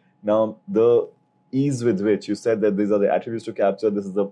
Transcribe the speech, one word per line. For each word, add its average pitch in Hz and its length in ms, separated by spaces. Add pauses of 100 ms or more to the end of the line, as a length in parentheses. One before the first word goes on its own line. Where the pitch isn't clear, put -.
(220)
Now, 107 340 (120)
the 113 400 (420)
ease 135 320
with 107 200
which 101 260
you 101 80
said 113 240
that 101 160
these 104 160
are 104 60
the 101 140
attributes 113 340
to 110 60
capture, 101 380
this 101 140
is 98 80
the 98 200